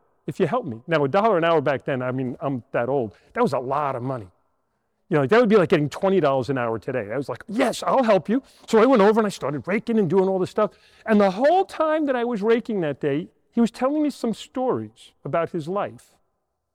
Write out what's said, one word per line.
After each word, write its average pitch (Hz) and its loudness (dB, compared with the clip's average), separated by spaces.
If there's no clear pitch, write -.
if - -10
you 185 2
help 185 -2
me." 113 -10
Now, 160 0
a 139 2
dollar 196 2
an 160 0
hour 165 2
back 131 -2
then, 131 -4
I 127 -4
mean, 131 -6
I'm 139 -6
that 120 -2
old. 127 -2
That 233 -2
was 175 0
a 127 0
lot 135 -4
of 117 -8
money. 123 -8
You 165 0
know, 139 2
that 208 4
would 247 4
be 214 6
like 180 4
getting 147 2
twenty 190 0
dollars 135 0
an 135 -2
hour 113 -2
today. 113 -6
I 120 -6
was 139 -6
like, 120 -10
"Yes, 220 -2
I'll 214 0
help 214 2
you." 240 0
So 220 4
I 220 6
went 262 6
over 208 4
and 220 2
I 196 -2
started 139 -8
raking 220 -2
and 196 2
doing 190 2
all 190 -2
this 185 -2
stuff. 214 0
And 214 4
the 196 4
whole 302 2
time 311 -2
that 269 0
I 240 -2
was 233 -4
raking 226 0
that 147 -4
day, 147 -2
he - 0
was 233 2
telling 294 0
me 285 0
some 233 -4
stories 151 -6
about 165 -4
his 156 -6
life. 160 -8